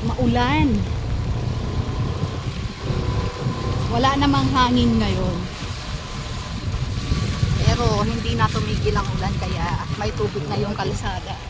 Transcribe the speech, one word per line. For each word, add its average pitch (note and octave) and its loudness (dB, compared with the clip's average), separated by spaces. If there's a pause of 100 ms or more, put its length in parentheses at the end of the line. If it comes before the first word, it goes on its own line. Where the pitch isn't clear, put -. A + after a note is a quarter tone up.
maulan. B3 2 (3250)
Wala C4 4
namang C#4 4
hangin B3 4
ngayon. F#3 0 (2250)
Pero A3 4
hindi A3+ 0
na A3 4
tumigil G#3+ 2
ang G3+ 0
ulan, G3 0
kaya - -2
may G#3 -2
tubig G3+ -2
na G#3 0
yung G#3 0
kalsada. F#3 -4 (100)